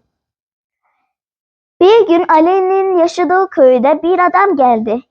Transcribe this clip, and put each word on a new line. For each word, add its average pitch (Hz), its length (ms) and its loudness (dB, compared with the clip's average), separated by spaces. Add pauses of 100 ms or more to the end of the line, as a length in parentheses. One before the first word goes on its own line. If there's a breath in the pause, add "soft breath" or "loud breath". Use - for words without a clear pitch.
(1800)
Bir 415 260 4
gün 339 220 0
Ali'nin 370 680 0
yaşadığı 359 520 -2
köyde 269 540 0
bir 349 160 -2
adam 359 360 0
geldi 240 560 -2